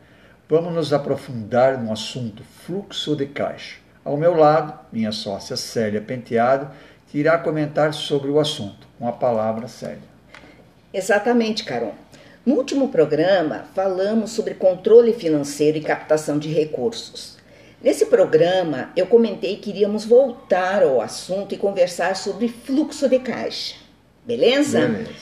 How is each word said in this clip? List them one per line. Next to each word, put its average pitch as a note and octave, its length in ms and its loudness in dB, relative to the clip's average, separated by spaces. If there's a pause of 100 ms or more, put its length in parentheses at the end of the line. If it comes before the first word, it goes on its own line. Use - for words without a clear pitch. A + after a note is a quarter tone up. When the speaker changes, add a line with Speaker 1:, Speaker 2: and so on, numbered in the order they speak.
(480)
Speaker 1:
Vamos E3+ 260 0
nos D#3+ 200 -2
aprofundar C3 840 0
no A2+ 140 -6
assunto A2 500 -8
fluxo - 760 -8
de C#3 80 -4
caixa. - 540 -8 (260)
Ao C#3+ 100 -4
meu E3 180 4
lado, D#3 460 4 (140)
minha A2 180 -2
sócia G#2 460 -8
Célia G#2+ 420 -4
Penteado, B2+ 720 -2 (380)
que - 80 -6
irá D#3 200 2
comentar D#3 560 -2
sobre C#3+ 380 -4
o D3 80 2
assunto. - 480 -4 (100)
Com A#2+ 120 -6
a - 20 -4
palavra, A2+ 560 -2
Célia. - 320 -14 (960)
Speaker 2:
Exatamente, G#3+ 720 0
Caron. - 260 -4 (540)
No C4 100 4
último C4+ 320 0
programa, D#3 800 2 (100)
falamos G3 560 0
sobre - 220 -4
controle G#3 580 6
financeiro D3+ 680 0
e D3+ 40 -4
captação D3+ 580 -2
de D3+ 80 -6
recursos. D3+ 920 -4 (420)
Nesse - 220 2
programa, E3+ 920 2
eu - 120 0
comentei G#3 480 2
que G3+ 160 -10
iríamos G#3 340 -2
voltar G#3 800 4
ao C3 180 4
assunto F#3 540 -8
e - 20 -12
conversar F#3 580 0
sobre G3+ 320 -4
fluxo C4+ 640 -2
de B3+ 80 4
caixa. - 560 -6 (500)
Beleza? A#3 580 2
Speaker 1:
Beleza. A#3+ 280 -2 (120)